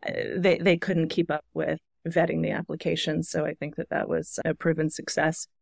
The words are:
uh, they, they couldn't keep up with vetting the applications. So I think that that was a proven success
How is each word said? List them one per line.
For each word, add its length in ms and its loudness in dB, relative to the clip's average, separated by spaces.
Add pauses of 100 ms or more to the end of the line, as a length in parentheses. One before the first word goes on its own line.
uh, 60 -4 (240)
they, 220 4
they 180 6
couldn't 320 2
keep 220 0
up 240 -4
with 260 -2 (260)
vetting 360 2
the 80 0
applications. 800 -2
So 160 0
I 80 -4
think 220 -8
that 120 -6
that 220 -2
was 340 -2
a 80 2
proven 380 2
success 580 -2 (140)